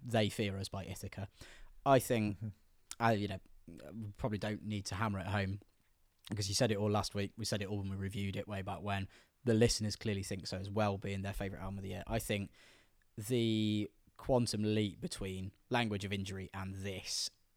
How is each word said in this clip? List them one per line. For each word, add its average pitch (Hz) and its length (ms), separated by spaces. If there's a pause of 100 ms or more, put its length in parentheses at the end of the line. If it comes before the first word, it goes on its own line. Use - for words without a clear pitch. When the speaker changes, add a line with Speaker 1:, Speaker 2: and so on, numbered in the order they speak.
Speaker 1:
They 113 260
Fear 98 280
Us 95 100
by 98 160
Ithaca. - 440 (580)
I 139 120
think, 107 380
Speaker 2:
Mm-hmm. 110 120 (540)
Speaker 1:
I, 117 100
you 101 160
know, 92 100 (280)
we 85 520
probably 107 180
don't 107 300
need 104 200
to - 100
hammer 104 240
it 90 60
home, 98 340 (680)
because 101 220
you 101 40
said 117 160
it 104 60
all 104 140
last 104 240
week. 101 240
We 120 80
said 104 160
it 95 60
all 104 100
when 98 100
we 98 80
reviewed 98 400
it 98 120
way 92 120
back 92 220
when. 98 260 (360)
The 117 100
listeners 110 420
clearly 98 260
think 95 240
so 92 120
as 98 100
well, 101 300
being 98 240
their 98 100
favourite 98 300
album 98 160
of 95 60
the 98 60
year. 92 160
I 113 120
think 101 320 (640)
the 107 760 (280)
quantum 120 440 (120)
leap 107 260
between 95 500 (200)
Language 110 340
of 98 80
Injury 95 400
and 95 220
this 98 560 (260)